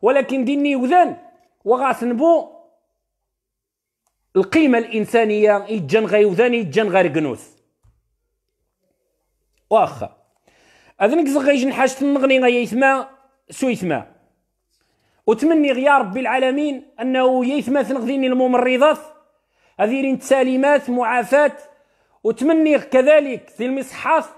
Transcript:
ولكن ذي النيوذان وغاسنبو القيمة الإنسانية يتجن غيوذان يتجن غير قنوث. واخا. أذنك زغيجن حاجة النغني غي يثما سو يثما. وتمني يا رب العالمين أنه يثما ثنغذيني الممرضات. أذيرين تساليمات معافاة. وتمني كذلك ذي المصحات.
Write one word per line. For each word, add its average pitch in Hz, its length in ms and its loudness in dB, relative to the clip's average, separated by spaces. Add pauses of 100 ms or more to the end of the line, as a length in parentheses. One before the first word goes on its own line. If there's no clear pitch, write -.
ولكن 262 420 0
ذي 269 100 -2
النيوذان 285 600 0 (480)
وغاسنبو 254 840 0 (1900)
القيمة 240 420 2
الإنسانية 214 920 0
يتجن 208 360 -2
غيوذان 208 500 2
يتجن 214 340 -2
غير 180 180 2
قنوث. 147 500 -6 (2250)
واخا. 143 460 -2 (840)
أذنك 285 260 2
زغيجن 269 440 0
حاجة 254 300 -2
النغني 277 360 2
غي 247 240 2
يثما 262 460 0 (420)
سو 262 180 -4
يثما. 175 440 -6 (1120)
وتمني 294 420 2
يا 277 300 2
رب 208 180 -4
العالمين 262 840 -4
أنه 254 460 0
يثما 277 360 -2
ثنغذيني 262 440 -4
الممرضات. 254 720 2 (840)
أذيرين 262 380 -2
تساليمات 262 720 0
معافاة. 247 680 0 (680)
وتمني 294 540 2
كذلك 269 800 0
ذي 233 80 -4
المصحات. 262 580 -4 (140)